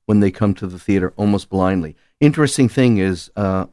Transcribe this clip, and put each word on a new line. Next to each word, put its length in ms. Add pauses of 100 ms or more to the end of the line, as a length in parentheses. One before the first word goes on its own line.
when 140
they 100
come 240
to 140
the 100
theater 400
almost 320
blindly. 460 (240)
Interesting 500
thing 280
is, 380
uh, 380